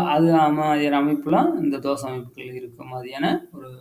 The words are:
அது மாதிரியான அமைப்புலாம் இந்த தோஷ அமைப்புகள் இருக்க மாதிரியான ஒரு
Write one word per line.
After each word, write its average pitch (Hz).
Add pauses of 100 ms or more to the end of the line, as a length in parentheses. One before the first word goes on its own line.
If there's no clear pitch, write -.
அது 160 (240)
மாதிரியான 147
அமைப்புலாம் 151
இந்த 139
தோஷ 139
அமைப்புகள் 127
இருக்க 123
மாதிரியான 127 (260)
ஒரு 135 (120)